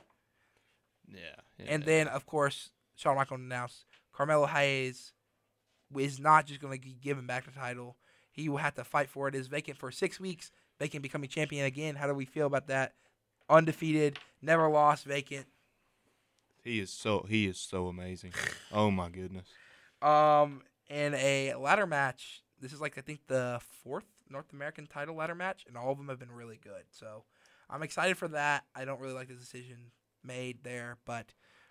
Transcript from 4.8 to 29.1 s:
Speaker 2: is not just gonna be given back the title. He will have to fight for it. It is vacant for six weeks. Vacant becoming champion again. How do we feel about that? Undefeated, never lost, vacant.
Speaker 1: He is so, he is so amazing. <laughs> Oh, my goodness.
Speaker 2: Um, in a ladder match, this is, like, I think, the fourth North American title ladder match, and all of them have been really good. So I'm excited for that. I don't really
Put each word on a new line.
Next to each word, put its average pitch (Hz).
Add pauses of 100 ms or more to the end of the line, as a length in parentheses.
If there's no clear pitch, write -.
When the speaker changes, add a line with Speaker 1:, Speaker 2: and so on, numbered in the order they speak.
Speaker 2:
is 139
not 151
just 143
gonna 135
be 131
given 131
back 127
the 143
title. 123 (340)
He 156
will 143
have 151
to 120
fight 147
for 139
it. 139
It 135
is 131
vacant 143
for 127
six 180
weeks. 185 (300)
Vacant 147
becoming 139
champion 147
again. 143
How 143
do 143
we 139
feel 147
about 139
that? 135 (580)
Undefeated, 156 (240)
never 160
lost, 147
vacant. 139 (1160)
Speaker 1:
He 117
is 95
so, -
he 107
is 92
so 90
amazing. 90 (200)
<laughs> -
Oh, 104
my 92
goodness. 92 (540)
Speaker 2:
Um, 147 (240)
in 147
a 135
ladder 160
match, 139 (180)
this 131
is, 147
like, 151
I 143
think, 151
the 123 (240)
fourth 147 (240)
North 139
American 147
title 151
ladder 160
match, 185
and 120
all 123
of 139
them 143
have 131
been 123
really 117
good. 95
So 107 (440)
I'm 143
excited 175
for 175
that. 147 (100)
I 131
don't 135
really 131